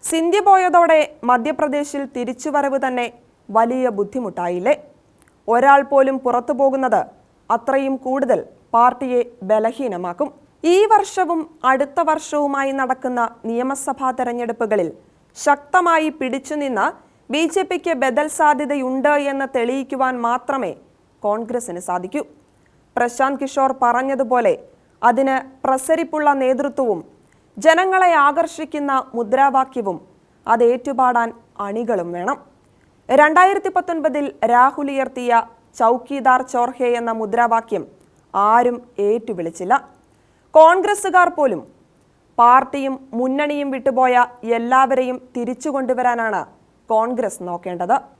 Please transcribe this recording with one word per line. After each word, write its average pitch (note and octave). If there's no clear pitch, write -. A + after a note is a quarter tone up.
സിന്ധ്യ E4+
പോയതോടെ F4+
മധ്യപ്രദേശിൽ C#4+
തിരിച്ചുവരവ് C4+
തന്നെ B3
വലിയ A#3
ബുദ്ധിമുട്ടായില്ലേ? G3
ഒരാൾ C#4
പോലും C4+
പുറത്തു B3
പോകുന്നത് C4
അത്രയും C4+
കൂടുതൽ B3+
പാർട്ടിയെ B3
ബലഹീനമാക്കും. G#3+
ഈ F#4
വർഷവും F#4
അടുത്ത C#4
വർഷവുമായി C#4+
നടക്കുന്ന B3+
നിയമസഭാ C4
തെരഞ്ഞെടുപ്പുകളിൽ A3+
ശക്തമായി D#4
പിടിച്ചുനിന്ന് C4
ബി D4+
ജെ F#4+
പിക്ക് F4
ബദൽ C4+
സാധ്യതയുണ്ട് C#4
എന്ന് C#4
തെളിയിക്കുവാൻ B3+
മാത്രമേ B3+
കോൺഗ്രസിന് A3
സാധിക്കൂ. F#3
പ്രശാന്ത് C4
കിഷോർ C4+
പറഞ്ഞതുപോലെ B3
അതിന് C4
പ്രസരിപ്പുള്ള D4+
നേതൃത്വവും B3+
ജനങ്ങളെ F#4
ആകർഷിക്കുന്ന D4+
മുദ്രാവാക്യവും B3+
അത് A#3
ഏറ്റുപാടാൻ B3
അണികളും G#3
വേണം. G3+
രണ്ടായിരത്തി F#4
പത്തൊൻപതിൽ D#4
രാഹുൽ C4
ഉയർത്തിയ B3+
ചൗക്കിദാർ B3+
ചോർഹെ B3
എന്ന A#3
മുദ്രാവാക്യം A3+
ആരും A#3+
ഏറ്റുവിളിച്ചില്ല. G3
കോൺഗ്രസ്സുകാർ F4+
പോലും. A#3
പാർട്ടിയും C4+
മുന്നണിയും C#4+
വിട്ടുപോയ B3
എല്ലാവരെയും B3+
തിരിച്ചുകൊണ്ടുവരാനാണ് A#3+
കോൺഗ്രസ് A3+
നോക്കേണ്ടത്. F3